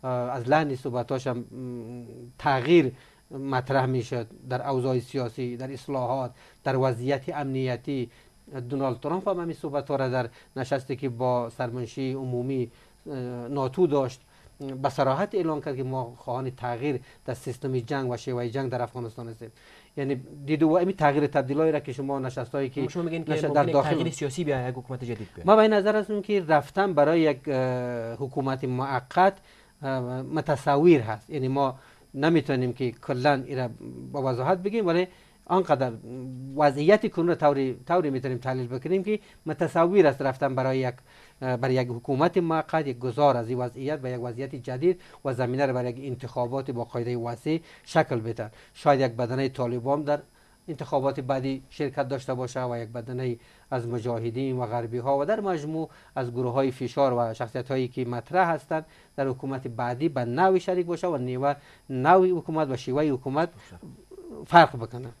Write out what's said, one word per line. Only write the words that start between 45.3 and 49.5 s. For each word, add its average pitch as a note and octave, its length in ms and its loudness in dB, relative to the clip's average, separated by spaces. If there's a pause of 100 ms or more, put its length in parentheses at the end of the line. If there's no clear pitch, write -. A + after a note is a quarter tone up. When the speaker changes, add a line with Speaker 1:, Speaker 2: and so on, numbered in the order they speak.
Speaker 1:
زمینه B2+ 320 0
را C3 60 2
برای B2 180 0
یک A#2 100 -6
انتخابات B2+ 680 -4
با A#2+ 140 -4
قاعده A#2+ 320 -4
وسیع A#2+ 460 -4 (220)
شکل D3+ 360 2
بدن. A2 300 -6 (240)
شاید C#3+ 260 6
یک B2+ 160 2
بدنه B2+ 320 0
طالبان B2+ 540 -2